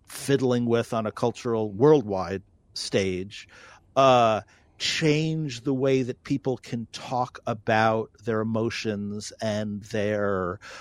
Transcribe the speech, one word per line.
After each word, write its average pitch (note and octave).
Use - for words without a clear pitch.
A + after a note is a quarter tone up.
fiddling B2+
with A#2
on A2+
a G#2+
cultural A2+
worldwide G2
stage, F#2+
uh, B2
change D#3
the C#3
way C3
that A#2+
people C3+
can A#2
talk -
about A2
their A2
emotions A2
and G#2+
their, G2+